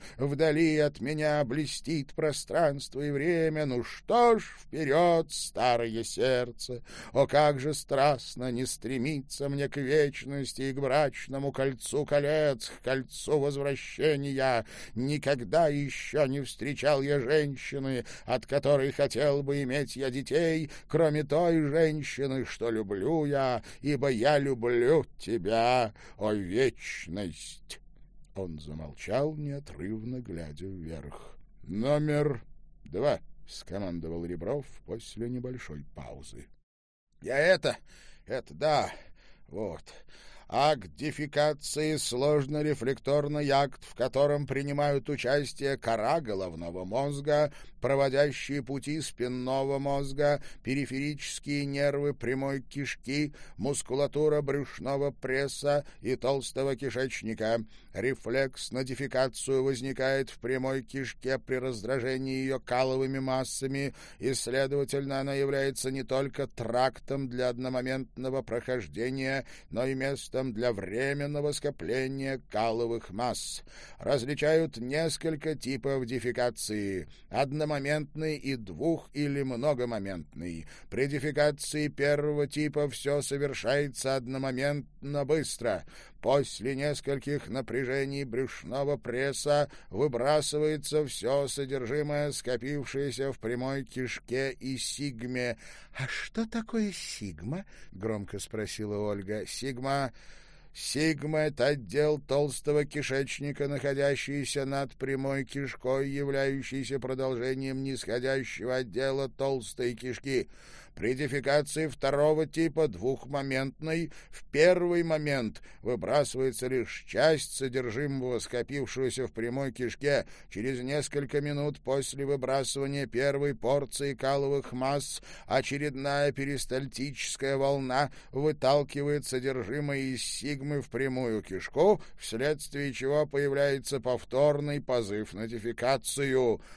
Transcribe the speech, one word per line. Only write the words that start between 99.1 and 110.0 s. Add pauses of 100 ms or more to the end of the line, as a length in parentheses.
"Сигма, (640)
сигма —
это
отдел
толстого
кишечника,
находящийся
над
прямой
кишкой,
являющийся
продолжением
нисходящего
отдела
толстой
кишки. (500)